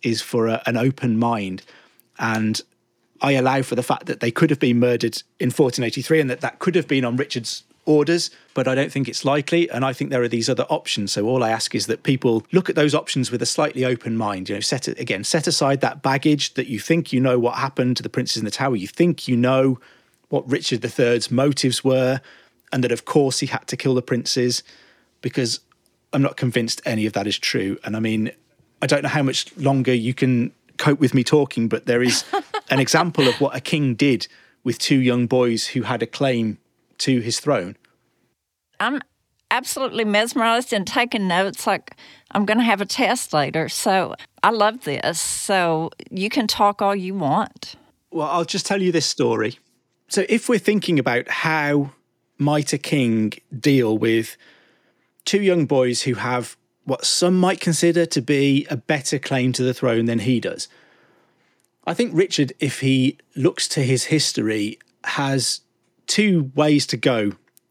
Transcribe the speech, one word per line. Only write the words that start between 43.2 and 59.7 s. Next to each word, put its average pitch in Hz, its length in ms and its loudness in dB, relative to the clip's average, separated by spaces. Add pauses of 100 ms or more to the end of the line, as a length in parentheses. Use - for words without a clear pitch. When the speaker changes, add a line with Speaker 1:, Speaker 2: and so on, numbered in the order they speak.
Speaker 2:
later. 147 340 0
So - 460 0 (280)
I 202 80 4
love 220 340 2
this. 156 360 -4
So 170 720 0 (200)
you 190 200 -4
can 233 160 0
talk 208 340 2
all 202 160 2
you 185 180 -6
want. 165 600 -4 (360)
Speaker 1:
Well, 156 160 -4
I'll 170 200 0
just - 180 -6
tell 202 160 -2
you 180 120 2
this 156 140 2
story. 113 520 0 (500)
So 190 200 0
if 220 200 0
we're 233 100 4
thinking 180 400 2
about 123 300 -2
how 147 640 0 (480)
might 147 340 0
a 143 60 -2
king 113 560 0 (240)
deal 120 400 2
with 113 380 0 (880)
two 202 160 0
young 180 240 4
boys 127 360 2
who 127 120 0
have 120 420 -4 (280)
what 135 200 -4
some 185 340 2
might 185 220 2
consider 170 460 2
to 151 160 -2
be 139 480 2
a 139 60 -4
better 143 420 -4
claim 127 340 0
to 127 120 -2
the 127 100 0